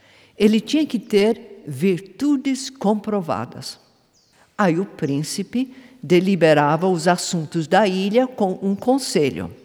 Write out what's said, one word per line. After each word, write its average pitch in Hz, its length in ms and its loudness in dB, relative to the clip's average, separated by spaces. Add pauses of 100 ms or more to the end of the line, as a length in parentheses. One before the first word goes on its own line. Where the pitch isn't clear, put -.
(360)
Ele 214 240 4
tinha 302 240 0
que 240 140 -4
ter 214 680 -2
virtudes 254 1040 -2
comprovadas. 196 1120 -4 (760)
Aí 175 220 2
o 196 60 -2
príncipe 190 880 -6 (280)
deliberava 160 840 4
os 170 200 0
assuntos 170 580 -2
da 196 220 4
ilha 196 380 0
com 202 340 -2
um 196 140 -2
conselho. 156 760 0 (140)